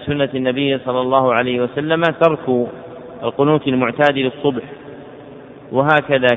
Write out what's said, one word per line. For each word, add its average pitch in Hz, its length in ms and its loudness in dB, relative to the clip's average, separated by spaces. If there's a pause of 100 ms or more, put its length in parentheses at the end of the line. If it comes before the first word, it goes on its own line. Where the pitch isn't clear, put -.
سنة 143 280 0
النبي 131 440 0
صلى 127 220 -2
الله 131 340 2
عليه 123 260 0
وسلم 151 420 -2
ترك 151 680 2 (540)
القنوت 147 460 2
المعتاد 131 500 2
للصبح، 131 440 -2 (1120)
وهكذا 139 640 2